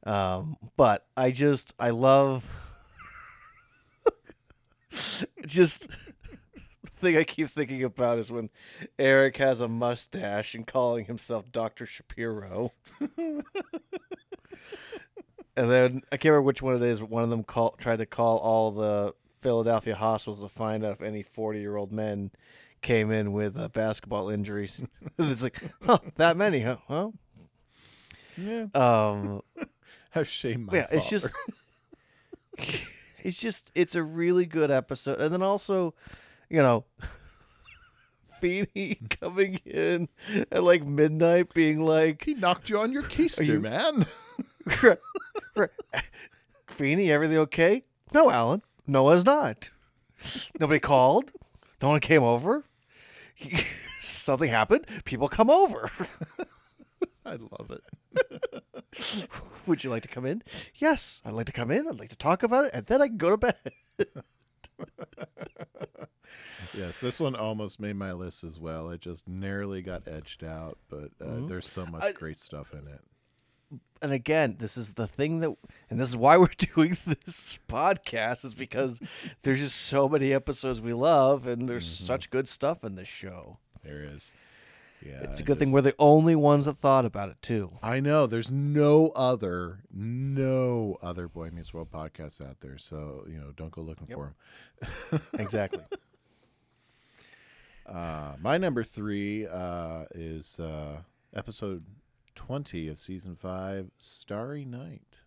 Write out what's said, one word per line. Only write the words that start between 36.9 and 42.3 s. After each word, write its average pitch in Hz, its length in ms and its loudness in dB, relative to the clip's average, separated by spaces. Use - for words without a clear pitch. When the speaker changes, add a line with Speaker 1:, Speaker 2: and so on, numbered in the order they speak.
Speaker 1:
<laughs> - 1400 -20
Feeney 185 600 -4
coming 185 460 -2
in 170 420 0
at, 180 120 0
like, 175 220 6
midnight 156 680 4
being 156 280 4
like, 160 420 4
Speaker 2:
He 302 100 -2